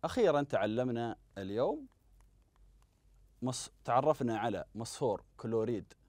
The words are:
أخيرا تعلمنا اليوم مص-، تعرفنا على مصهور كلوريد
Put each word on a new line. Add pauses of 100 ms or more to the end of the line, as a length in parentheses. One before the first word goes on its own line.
أخيرا
تعلمنا (220)
اليوم (1500)
مص-، (160)
تعرفنا
على (100)
مصهور (140)
كلوريد (160)